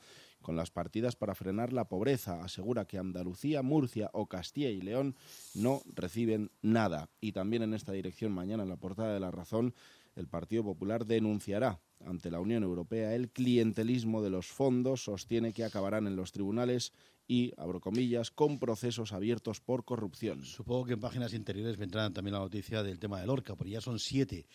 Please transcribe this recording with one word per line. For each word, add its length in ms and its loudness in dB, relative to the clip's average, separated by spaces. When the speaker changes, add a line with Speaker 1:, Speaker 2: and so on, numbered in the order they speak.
Speaker 1:
con 120 -4
las 140 0
partidas 460 -2
para 180 -2
frenar 400 -2
la 160 0
pobreza. 540 0
Asegura 420 -2
que 140 -6
Andalucía, 640 -2
Murcia 500 2
o 140 0
Castilla 420 -2
y 120 -2
León 340 0
no 260 2
reciben 560 0
nada. 480 4
Y 120 -4
también 320 0
en 100 0
esta 200 -6
dirección, 400 -4
mañana 280 -2
en 80 -4
la 80 -6
portada 380 -2
de 40 0
La 120 -2
Razón, 420 0
el 120 -8
Partido 360 -2
Popular 440 -2
denunciará 720 2
ante 240 -6
la 100 -2
Unión 220 2
Europea 540 0
el 160 -2
clientelismo 880 4
de 80 2
los 160 0
fondos. 600 2
Sostiene 480 0
que 120 -2
acabarán 400 0
en 100 0
los 160 -4
tribunales 640 0
y, 280 4
abro 240 -4
comillas, 500 0
con 260 2
procesos 540 -2
abiertos 480 0
por 240 -2
corrupción. 600 -4
Speaker 2:
Supongo 400 -2
que 80 -2
en 80 -2
páginas 320 -4
interiores 420 -4
vendrá 340 0
también 260 -2
la 40 0
noticia 440 -2
del 160 -4
tema 200 -4
de 80 -4
Lorca, 300 -2
porque 140 -6
ya 100 -4
son 180 -4
siete 560 0